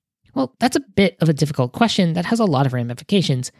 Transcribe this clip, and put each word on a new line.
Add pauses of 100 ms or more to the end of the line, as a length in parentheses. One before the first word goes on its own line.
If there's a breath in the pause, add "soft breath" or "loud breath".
(340)
Well,
that's
a
bit
of
a
difficult
question
that
has
a
lot
of
ramifications,